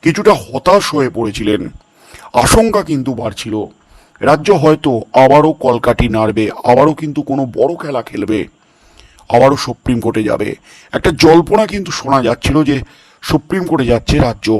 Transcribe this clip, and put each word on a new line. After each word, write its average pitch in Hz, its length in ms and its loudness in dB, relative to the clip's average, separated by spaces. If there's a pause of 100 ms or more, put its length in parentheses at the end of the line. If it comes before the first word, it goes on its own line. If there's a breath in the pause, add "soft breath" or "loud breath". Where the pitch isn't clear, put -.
কিছুটা 202 300 2 (120)
হতাশ - 400 0 (100)
হয়ে 135 220 0
পড়েছিলেন। 107 440 -4 (840 loud breath)
আশঙ্কা 220 460 2
কিন্তু 135 200 -2 (100)
বাড়ছিল 107 340 -8 (640 soft breath)
রাজ্য 151 280 0 (140)
হয়তো 156 280 2 (340)
আবারও 151 280 4 (140)
কলকাঠি 120 420 0
নাড়বে, 110 360 0 (260)
আবারও 139 300 4
কিন্তু 147 200 -6 (100)
কোনো 139 120 -2 (140)
বড় 139 160 0 (100)
খেলা 135 200 -6
খেলবে, 107 360 -6 (960 soft breath)
আবারও 135 220 4
সুপ্রিম 123 440 -4
কোর্টে 110 300 -2
যাবে। - 180 -4 (440 soft breath)
একটা - 180 0 (120)
জল্পনা 202 500 4
কিন্তু 196 180 -8 (100)
শোনা 269 220 0
যাচ্ছিল 139 340 -2 (140)
যে 139 60 0 (460 soft breath)
সুপ্রিম 180 420 -4
কোর্টে 151 280 -2
যাচ্ছে 117 260 0
রাজ্য। 123 300 -2 (120)